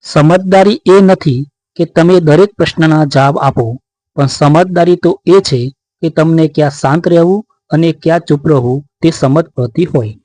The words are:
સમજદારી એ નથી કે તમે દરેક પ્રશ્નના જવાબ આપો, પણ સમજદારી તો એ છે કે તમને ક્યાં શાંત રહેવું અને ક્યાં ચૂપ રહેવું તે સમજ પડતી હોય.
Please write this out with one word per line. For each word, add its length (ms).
સમજદારી 800
એ 140
નથી 400
કે 120
તમે 360
દરેક 340
પ્રશ્નના 500
જવાબ 340
આપો, 280
પણ 100
સમજદારી 680
તો 140
એ 140
છે 200
કે 80
તમને 380
ક્યાં 220
શાંત 380
રહેવું 360
અને 220
ક્યાં 280
ચૂપ 260
રહેવું 320
તે 140
સમજ 380
પડતી 360
હોય. 300